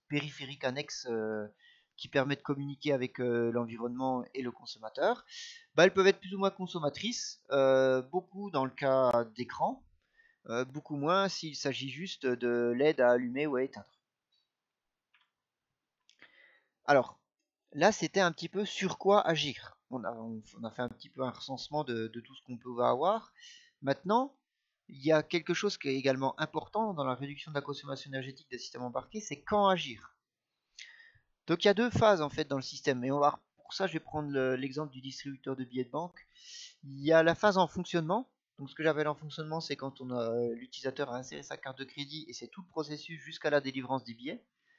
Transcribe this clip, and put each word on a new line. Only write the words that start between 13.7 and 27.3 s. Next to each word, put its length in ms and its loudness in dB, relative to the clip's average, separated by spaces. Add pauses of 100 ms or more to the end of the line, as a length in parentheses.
Alors, 340 6 (540)
là, 180 6
c'était 300 0
un 120 4
petit 160 -8
peu 160 -2
sur 340 -2
quoi 280 4
agir. 520 -2 (120)
On 120 -6
a, 100 -4
on, 300 -10 (180)
on 40 -8
a 60 -6
fait 120 -6
un 60 -2
petit 200 -14
peu 140 -8
un 80 -2
recensement 540 -8
de, 240 -4
de 120 -12
tout 140 -20
ce 80 -20
qu'on 160 -12
pouvait 260 -2
avoir. 480 2 (480)
Maintenant, 560 0 (520)
il 120 -18
y 120 4
a 100 6
quelque 320 -2
chose 240 0
qui 100 -6
est 60 2
également 460 0
important 520 -4
dans 120 -4
la 100 0
réduction 380 -10